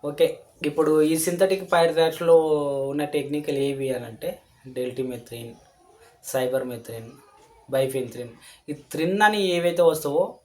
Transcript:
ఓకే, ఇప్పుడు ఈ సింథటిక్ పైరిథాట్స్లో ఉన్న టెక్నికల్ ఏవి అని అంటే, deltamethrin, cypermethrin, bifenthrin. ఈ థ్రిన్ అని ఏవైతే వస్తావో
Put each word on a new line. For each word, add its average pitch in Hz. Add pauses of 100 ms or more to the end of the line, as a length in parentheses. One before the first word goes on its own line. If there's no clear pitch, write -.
ఓకే, 147 (400)
ఇప్పుడు 156
ఈ 160
సింథటిక్ 185
పైరిథాట్స్లో 165 (560)
ఉన్న 147
టెక్నికల్ 143
ఏవి 139
అని 120
అంటే, 117 (240)
deltamethrin, 123 (800)
cypermethrin, 127 (680)
bifenthrin. 131 (400)
ఈ 147
థ్రిన్ 165
అని 208
ఏవైతే 175
వస్తావో 156